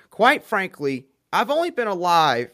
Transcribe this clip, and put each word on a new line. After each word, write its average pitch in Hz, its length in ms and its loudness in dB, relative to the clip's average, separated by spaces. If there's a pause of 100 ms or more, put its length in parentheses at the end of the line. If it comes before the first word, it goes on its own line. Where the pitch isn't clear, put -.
Quite 247 340 2
frankly, 147 640 -6 (280)
I've 208 160 0
only 330 200 -2
been 240 180 -6
alive 170 680 0